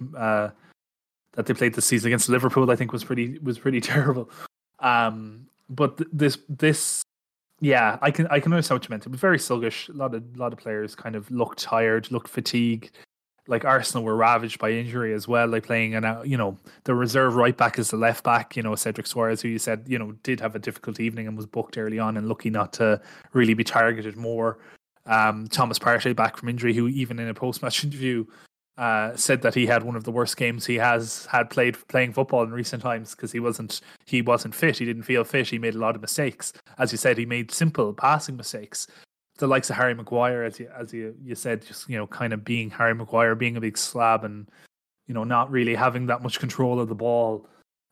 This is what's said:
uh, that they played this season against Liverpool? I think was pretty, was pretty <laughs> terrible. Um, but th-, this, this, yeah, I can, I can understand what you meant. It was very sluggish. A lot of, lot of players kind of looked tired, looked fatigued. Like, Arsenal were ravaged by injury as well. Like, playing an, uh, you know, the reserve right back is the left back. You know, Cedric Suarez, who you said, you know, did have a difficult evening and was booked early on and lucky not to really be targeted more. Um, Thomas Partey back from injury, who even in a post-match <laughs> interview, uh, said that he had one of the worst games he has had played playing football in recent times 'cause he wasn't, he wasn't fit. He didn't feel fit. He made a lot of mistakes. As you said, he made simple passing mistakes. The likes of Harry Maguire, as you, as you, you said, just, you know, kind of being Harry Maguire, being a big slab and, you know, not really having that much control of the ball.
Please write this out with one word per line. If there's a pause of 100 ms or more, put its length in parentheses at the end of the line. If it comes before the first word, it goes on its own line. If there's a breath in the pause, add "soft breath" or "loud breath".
(160)
uh, (840 soft breath)
that
they
played
this
season
against
Liverpool?
I
think
was
pretty,
was
pretty
<laughs>
terrible. (480 loud breath)
Um, (220)
but
th-,
this, (100)
this, (580)
yeah,
I
can,
I
can
understand
what
you
meant.
It
was
very
sluggish.
A
lot
of,
lot
of
players
kind
of
looked
tired,
looked
fatigued. (560 loud breath)
Like,
Arsenal
were
ravaged
by
injury
as
well.
Like,
playing
an,
uh,
you
know, (280 loud breath)
the
reserve
right
back
is
the
left
back.
You
know,
Cedric
Suarez,
who
you
said,
you
know, (100)
did
have
a
difficult
evening
and
was
booked
early
on
and
lucky
not
to (320 loud breath)
really
be
targeted
more. (480 loud breath)
Um,
Thomas
Partey
back
from
injury,
who
even
in
a
post-match
<laughs>
interview, (540 loud breath)
uh,
said
that
he
had
one
of
the
worst
games
he
has
had
played (120)
playing
football
in
recent
times
'cause
he
wasn't, (260 loud breath)
he
wasn't
fit.
He
didn't
feel
fit.
He
made
a
lot
of
mistakes. (260 loud breath)
As
you
said,
he
made
simple
passing
mistakes. (500 loud breath)
The
likes
of
Harry
Maguire,
as
you,
as
you,
you
said,
just,
you
know,
kind
of
being
Harry
Maguire,
being
a
big
slab
and, (600 soft breath)
you
know,
not
really
having
that
much
control
of
the
ball. (460 soft breath)